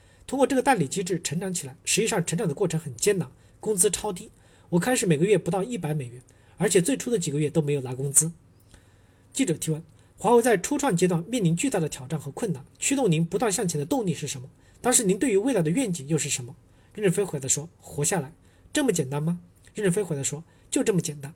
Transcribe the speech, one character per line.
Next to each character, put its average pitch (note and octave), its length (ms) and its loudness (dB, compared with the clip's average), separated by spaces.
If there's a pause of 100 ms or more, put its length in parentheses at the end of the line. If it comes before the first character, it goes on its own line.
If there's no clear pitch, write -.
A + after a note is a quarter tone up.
(280)
通 B3+ 80 -4
过 C4+ 100 4
这 C#4 80 -2
个 B3 80 2
代 C4 140 4
理 D#3+ 100 0
机 F#3 160 -4
制 F3 180 -2
成 - 200 -4
长 F#3+ 120 -4
起 F3 140 -6
来， C3 180 -14
实 - 160 0
际 A3 60 2
上 F#3 180 0
成 E3 140 -2
长 A3+ 80 -2
的 C#3+ 80 -2
过 G3 140 0
程 E3 100 -2
很 C3+ 160 -8
艰 G3+ 240 0
难， C#3 100 -4 (300)
工 G#3+ 160 -2
资 G3+ 160 4
超 - 220 -4
低， F#3+ 180 -12 (380)
我 F3 100 2
开 B3 160 2
始 A#3+ 120 0
每 E3 100 4
个 D#3 100 4
月 G#3 100 6
不 E3+ 140 -2
到 F#3 140 0
一 A#3+ 120 -6
百 D#3 160 -4
美 D3 140 -4
元， A#2+ 160 -16 (340)
而 G3 120 0
且 G3 120 6
最 B3 160 0
初 - 140 -6
的 A#3 80 0
几 D#3 140 -4
个 D3 80 -2
月 D3+ 100 0
都 E3 100 2
没 D3 120 -2
有 C#3+ 80 0
拿 B2+ 160 -8
工 C#3 160 -4
资。” D#3 180 4 (1000)
记 C4+ 120 0
者 D#3+ 100 2
提 - 180 -4
问 D#3 100 -4 (340)
：“华 A#3 200 4
为 A#3 40 10
在 A#3 160 6
初 C#4 220 -2
创 C4 180 2
阶 F3+ 120 4
段 E3+ 160 0
面 A3+ 180 -2
临 E3 140 4
巨 C4+ 120 0
大 G3 120 0
的 D3+ 80 0
挑 C3 180 -10
战 C#3+ 140 -6
和 C#3 100 -10
困 G3+ 220 -4
难， B2+ 120 -6 (140)
驱 - 160 0
动 B3+ 160 2
您 E3 140 4
不 E3+ 120 -4
断 G#3+ 140 2
向 G3 160 -2
前 E3+ 100 -4
的 C#3+ 80 -2
动 B3+ 220 -4
力 D#3+ 80 0
是 C#3+ 140 -8
什 C3 120 -8
么？ B2+ 80 -16 (320)
当 B3 120 2
时 B3 100 4
您 G3 160 2
对 C4+ 140 2
于 F#3+ 40 4
未 A3+ 160 2
来 G#3 80 2
的 D#3+ 120 0
愿 A3+ 200 0
景 C3+ 140 -8
又 D#3 100 0
是 C#3 120 -4
什 B2+ 160 -4
么？” B2 100 -16 (400)
任 G#3+ 80 -6
正 F#3+ 100 4
非 G3+ 120 0
回 D#3+ 160 -6
答 C3 80 -8
说 D3 200 -2 (140)
：“活 - 220 -6
下 F3 160 0
来。 C#3 120 -10 (400)
”“这 D4 120 0
么 A#3+ 80 2
简 D3 180 -2
单 D3 100 -2
吗？” E3+ 200 -2 (340)
任 G#3+ 80 -6
正 F#3+ 100 2
非 G3+ 80 0
回 F3 140 -4
答 C#3 80 -4
说 D3 220 -6 (260)
：“就 C4+ 140 0
这 A3 100 2
么 E3+ 60 2
简 D3 200 -8
单 C#3 160 -14